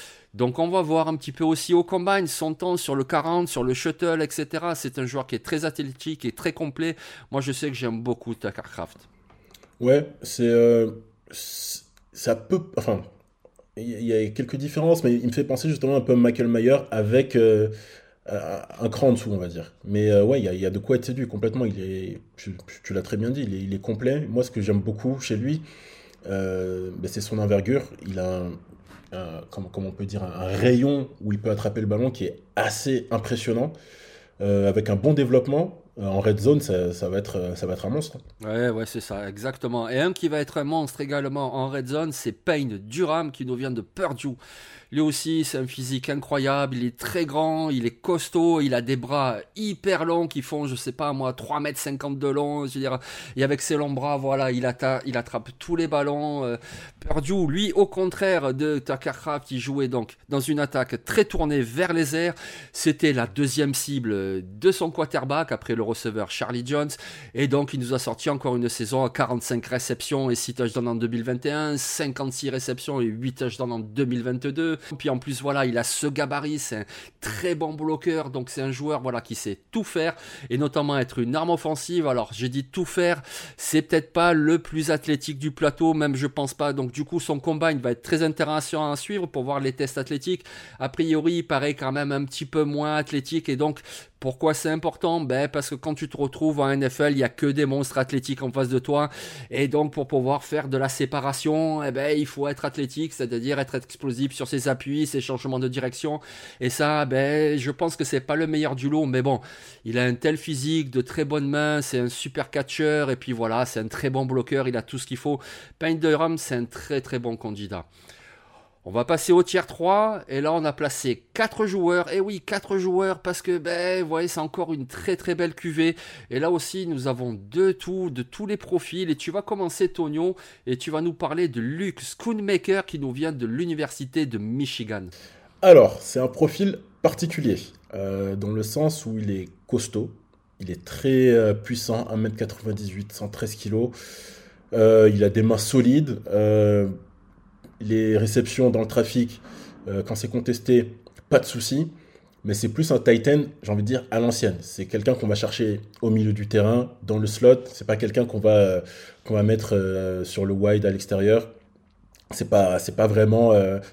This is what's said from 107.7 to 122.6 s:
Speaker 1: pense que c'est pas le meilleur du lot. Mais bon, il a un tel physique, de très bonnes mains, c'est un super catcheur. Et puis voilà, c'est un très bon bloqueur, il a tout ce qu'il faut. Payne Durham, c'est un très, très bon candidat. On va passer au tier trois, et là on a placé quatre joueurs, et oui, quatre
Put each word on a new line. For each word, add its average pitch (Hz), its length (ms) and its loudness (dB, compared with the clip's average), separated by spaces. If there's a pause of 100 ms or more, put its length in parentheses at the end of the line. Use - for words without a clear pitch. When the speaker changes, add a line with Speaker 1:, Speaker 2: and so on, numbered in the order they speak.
Speaker 1:
pense 160 240 -2
que - 80 -6
c'est 139 180 0
pas 147 140 -2
le 160 140 0
meilleur 151 260 0
du 131 140 -4
lot. 156 180 2
Mais 131 160 2
bon, 131 180 2 (440)
il 113 140 -2
a 123 60 4
un 123 100 2
tel 156 220 0
physique, 151 540 -2
de 123 100 0
très 151 240 -2
bonnes 143 240 -2
mains, 147 320 0
c'est 135 200 -2
un 123 80 0
super 135 420 -6
catcheur. 147 640 0
Et 123 40 0
puis 131 160 -8
voilà, 117 340 0
c'est 123 120 -8
un 110 100 -4
très 135 220 -4
bon 131 160 0
bloqueur, 131 400 0
il 123 100 -2
a 113 60 -2
tout 131 160 -10
ce - 80 -10
qu'il 131 100 -6
faut. 147 220 -2 (400)
Payne 160 220 -2
Durham, 160 380 2
c'est - 180 -4
un 120 80 -2
très, - 360 -6
très 127 200 -6
bon 117 160 -6
candidat. 101 500 -10 (960)
On 90 60 -12
va 117 140 0
passer 180 280 2
au 175 100 10
tier 180 260 0
trois, 202 600 0
et 135 120 -4
là 151 140 0
on 165 100 0
a 151 80 0
placé 139 520 -4 (100)
quatre 220 320 0
joueurs, 175 440 2
et 185 100 0
oui, 196 200 -4
quatre 196 380 -4